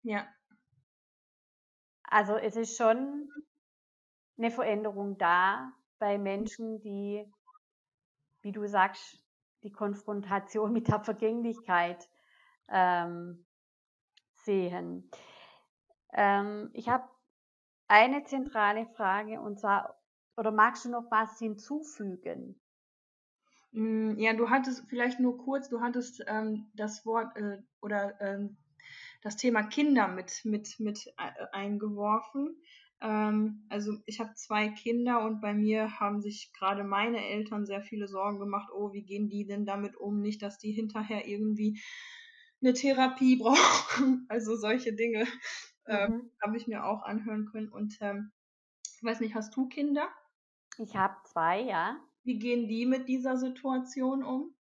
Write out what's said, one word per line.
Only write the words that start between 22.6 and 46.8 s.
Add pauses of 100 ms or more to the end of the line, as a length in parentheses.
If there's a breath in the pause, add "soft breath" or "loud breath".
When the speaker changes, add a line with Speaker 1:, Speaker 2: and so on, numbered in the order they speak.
Speaker 1:
Hm,
ja,
du
hattest
vielleicht
nur
kurz,
du
hattest,
ähm,
das
Wort,
äh, (240)
oder,
ähm, (680 loud breath)
das
Thema
Kinder
mit,
mit,
mit, (120)
äh,
eingeworfen. (400 soft breath)
Ähm,
also (140)
ich
habe
zwei
Kinder
und
bei
mir
haben
sich
gerade
meine
Eltern
sehr
viele
Sorgen
gemacht:
„Oh,
wie
gehen
die
denn
damit
um?
Nicht,
dass
die
hinterher
irgendwie (840 loud breath)
'ne
Therapie
<laughs>
brauchen.“
Also
solche
Dinge, (600 loud breath)
ähm,
Speaker 2:
Mhm. (120)
Speaker 1:
habe
ich
mir